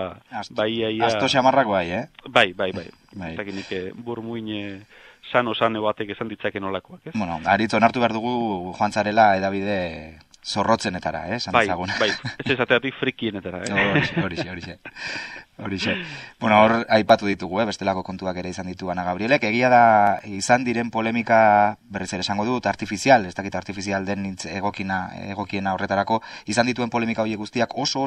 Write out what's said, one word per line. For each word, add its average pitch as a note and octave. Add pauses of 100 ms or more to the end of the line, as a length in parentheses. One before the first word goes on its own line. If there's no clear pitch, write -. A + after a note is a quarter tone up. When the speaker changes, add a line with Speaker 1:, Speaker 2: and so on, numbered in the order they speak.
(300)
Speaker 1:
Asto-, A2
Speaker 2:
bai, A2
ia, A2+
ia A2
Speaker 1:
asto A2+
xamarrak C3
bai, F#2+
eh? G2+ (240)
Speaker 2:
Bai, A#2+
bai, F#2+
bai. F2+ (240)
Speaker 1:
Bai. F2+
Speaker 2:
Ez E2
dakit G2+
nik, G2
eh, F#2+
burmuin, A#2
eh, G2+ (520)
sano A#2+
sane A2+
batek G#2+
esan A2+
ditzake G#2
nolakoak, F#2+
ez? D#3+
Speaker 1:
Bueno, F2
Aritz, G2+
onartu A2+
behar A2+
dugu G#2+
joan G#2+
zarela G#2
hedabide G2 (640)
zorrotzenetara, F2+
eh, G#2+
esan G2+
Speaker 2:
Bai, A2+
Speaker 1:
dezagun. F2+ (100)
Speaker 2:
bai, A2 (340)
ez -
esateatik B2+
frikienetara, G2+
eh? -
Speaker 1:
Horixe, D#3
horixe, F2+
horixe. F2 (840)
Horixe. G2 (460)
Bueno, A2
hor A2+
aipatu G#2+
ditugu, F#2+
eh, A#2
bestelako G2
kontuak F#2
ere F#2
izan F2+
ditu F#2
Ana F2+
Gabrielek. G#2+
Egia A#2
da, A2
izan A2
diren A#2
polemika, A2 (140)
berriz F#2+
ere F#2
esango G#2
dut, A#2+
artifizial, G#2
ez F2
dakit G2
artifizial G2
den G2
hitz F#2
egokina, F#2+ (180)
egokiena G2
horretarako, G2 (240)
izan A#2
dituen A#2+
polemika A#2
horiek A2
guztiak A2+
oso, C3+